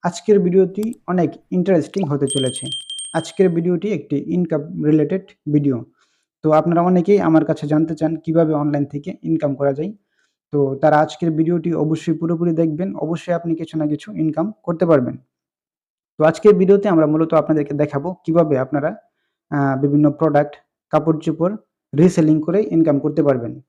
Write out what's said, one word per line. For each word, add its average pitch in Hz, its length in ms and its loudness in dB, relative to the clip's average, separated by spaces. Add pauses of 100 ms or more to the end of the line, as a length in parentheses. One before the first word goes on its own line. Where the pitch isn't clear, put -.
আজকের 196 380 0
ভিডিওটি 190 520 0 (140)
অনেক 175 240 0 (200)
ইন্টারেস্টিং 180 560 0
হতে 139 200 -2
চলেছে। 131 400 -4 (460)
আজকের 165 360 0
ভিডিওটি 170 440 -2
একটি 143 340 -4
ইনকাম 165 580 -4
রিলেটেড 156 380 2 (300)
ভিডিও। 139 320 0 (580)
তো 156 80 2
আপনারা 165 300 4
অনেকেই 185 400 2
আমার 160 240 4
কাছে 151 220 -4
জানতে 160 280 0
চান 160 220 -2
কিভাবে 160 380 0
অনলাইন 147 300 0
থেকে 143 380 -10
ইনকাম 156 320 -2
করা 139 180 -2
যায়। 135 200 -6 (600)
তো 135 300 0
তারা 151 160 4
আজকের 151 320 -2
ভিডিওটি 160 440 0
অবশ্যই 156 400 -2
পুরোপুরি 165 380 -2
দেখবেন, 165 440 -2
অবশ্যই 165 360 -6
আপনি 170 220 -4
কিছু 160 240 -10
না 156 80 -2
কিছু 147 260 -6
ইনকাম 160 400 -2 (100)
করতে 175 240 -2
পারবেন। 131 300 2 (1000)
তো 156 60 0
আজকের 165 300 6
ভিডিওতে 190 340 2
আমরা 160 180 4
মূলত 156 280 0
আপনাদেরকে 147 400 0
দেখাবো 147 400 -4 (100)
কিভাবে 160 340 2
আপনারা, 147 380 -4 (540)
আহ, 139 300 -2
বিভিন্ন 147 300 4
প্রোডাক্ট, 147 440 0 (360)
কাপড় 156 300 2
চোপড় 165 360 -2 (420)
রিসেলিং 156 420 4
করে 190 300 0
ইনকাম 160 280 2
করতে 147 240 -2
পারবেন। 127 460 0